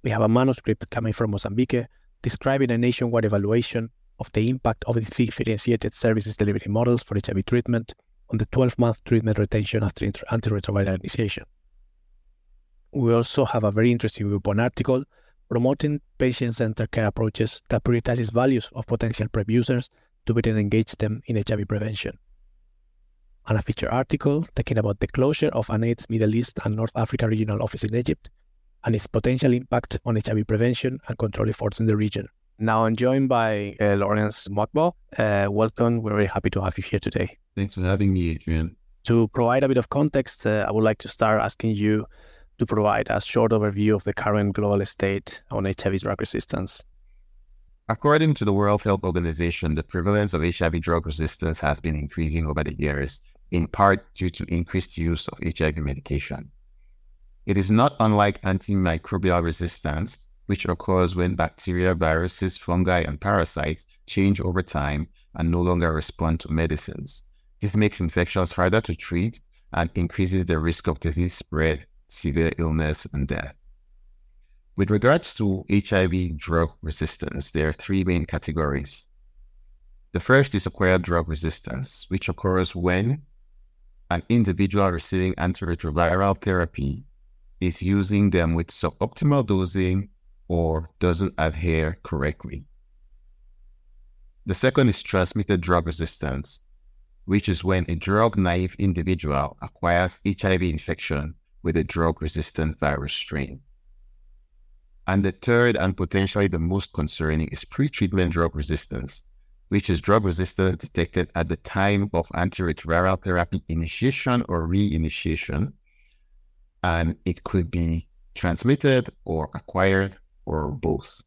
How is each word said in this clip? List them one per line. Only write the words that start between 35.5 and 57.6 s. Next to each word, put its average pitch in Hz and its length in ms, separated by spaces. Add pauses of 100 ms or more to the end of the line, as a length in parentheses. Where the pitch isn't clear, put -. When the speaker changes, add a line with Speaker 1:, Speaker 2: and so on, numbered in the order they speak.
Speaker 1:
welcome. 113 520
We're 107 80
very 104 160
happy 98 240
to 95 100
have 95 160
you 95 60
here - 160
today. - 380 (180)
Speaker 2:
Thanks 98 180
for 95 80
having 95 320
me, 87 160
Adrian. 80 480 (280)
Speaker 1:
To 117 240
provide 123 340
a 139 40
bit 131 100
of 120 120
context, 143 560
uh, 107 220
I - 40
would 110 120
like 110 160
to - 80
start 110 340
asking 110 340
you 107 300 (540)
to 120 80
provide 107 420
a 107 100
short 113 320
overview 104 440
of 101 80
the 104 100
current 104 400
global 101 320
state - 640
on 101 160
H 98 200
I 101 40
V 98 80
drug 101 240
resistance. - 600 (1080)
Speaker 2:
According 151 460
to - 100
the 104 80
World 101 300
Health 98 200
Organization, 85 720
the 78 100
prevalence 101 520
of 78 80
H 87 180
I 85 80
V 85 100
drug 82 280
resistance 78 520
has 73 220
been 80 140
increasing 78 500
over 76 180
the 76 120
years, 71 460 (280)
in 85 180
part 98 460
due 92 160
to - 240
increased 87 460
use 82 280
of - 140
H 82 220
I 78 80
V 78 100
medication. 69 720 (920)
It 101 100
is 95 160